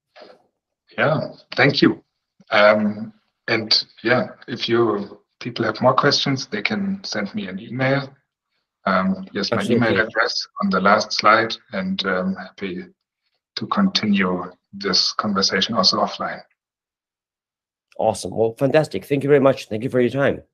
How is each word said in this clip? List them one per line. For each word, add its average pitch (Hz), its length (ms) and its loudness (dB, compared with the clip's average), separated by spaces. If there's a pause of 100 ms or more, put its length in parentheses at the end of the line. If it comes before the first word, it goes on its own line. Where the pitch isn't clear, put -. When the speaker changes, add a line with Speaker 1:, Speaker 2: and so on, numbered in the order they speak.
(960)
Speaker 1:
Yeah, 143 240 0 (340)
thank 135 280 4
you. - 200 2 (480)
Um, 107 640 4 (360)
and 110 360 0 (180)
yeah, 123 260 0 (180)
if 123 220 -8
you 110 520 0 (200)
people 120 260 -6
have - 160 -8
more 127 120 6
questions, 139 520 2
they 104 160 -8
can 98 420 -2
send 104 300 -6
me 101 140 -6
an 95 100 -10
email. 135 500 -2 (760)
Um, 95 460 0
here's 101 180 -4
my 113 80 -2
Speaker 2:
Absolutely. 117 300 2
Speaker 1:
email 110 180 2
address - 400 -2 (160)
on 101 80 0
the 95 100 2
last 104 320 4
slide, 113 420 2 (180)
and 95 340 -4
I'm 95 300 0
happy 90 480 -10 (720)
to - 100 -8
continue 95 840 0 (220)
this 98 400 -2
conversation 98 640 -2
also 110 240 2
offline. 87 420 -6 (1600)
Speaker 2:
Awesome. 98 360 -2
Well, 113 240 0
fantastic. 139 460 0
Thank 139 200 -2
you 143 40 -2
very 143 120 6
much. 131 280 2
Thank 107 140 -6
you 127 80 -6
for 127 100 0
your 120 100 2
time. 123 320 -2 (120)